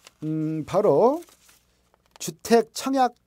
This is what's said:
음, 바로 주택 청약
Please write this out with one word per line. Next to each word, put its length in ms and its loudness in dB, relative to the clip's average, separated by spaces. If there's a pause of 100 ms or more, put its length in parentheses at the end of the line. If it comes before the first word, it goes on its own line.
(220)
음, 440 -6
바로 560 2 (960)
주택 560 -2
청약 400 -2 (120)